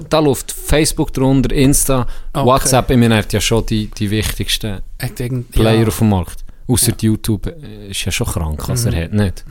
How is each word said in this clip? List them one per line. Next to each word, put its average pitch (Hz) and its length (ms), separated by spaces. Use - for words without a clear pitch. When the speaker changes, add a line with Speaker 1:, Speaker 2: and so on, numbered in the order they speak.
Speaker 1:
da 160 120
läuft 139 320
Facebook 156 600
drunter, 131 400
Insta, 135 540
Speaker 2:
Okay. 139 140
Speaker 1:
WhatsApp, 131 420
ich 135 80
meine, 117 200
er 104 60
hat - 100
ja 104 80
schon 110 260
die, 107 220
die 107 240
wichtigsten - 680
Speaker 2:
Hat 120 160
irgend-, 123 320
Speaker 1:
Player 110 320
Speaker 2:
ja. 113 60
Speaker 1:
auf - 100
dem 113 120
Markt. 92 340
Ausser 117 240
Speaker 2:
Ja. - 80
Speaker 1:
YouTube, 110 480
äh, 107 420
ist - 140
ja 98 80
schon - 160
krank, 78 400
was 120 160
Speaker 2:
Mhm. 98 80
Speaker 1:
er 82 120
hat, - 80
nicht? 104 380